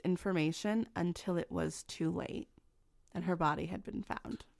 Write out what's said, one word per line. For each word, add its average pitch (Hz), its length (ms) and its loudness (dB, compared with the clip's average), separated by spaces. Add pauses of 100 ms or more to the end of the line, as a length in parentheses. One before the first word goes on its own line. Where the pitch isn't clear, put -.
information 185 880 2
until 175 420 0
it - 140 -2
was 160 320 -2
too - 260 -2
late - 380 -4 (640)
and 175 120 -2
her 180 100 2
body 156 320 2
had 196 160 -6
been - 200 -6
found. - 420 -8 (140)